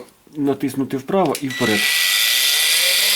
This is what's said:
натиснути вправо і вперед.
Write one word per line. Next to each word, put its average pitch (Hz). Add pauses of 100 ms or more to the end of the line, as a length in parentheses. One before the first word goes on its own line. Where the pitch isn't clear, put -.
(360)
натиснути 139
вправо 170
і 135
вперед. 113 (1300)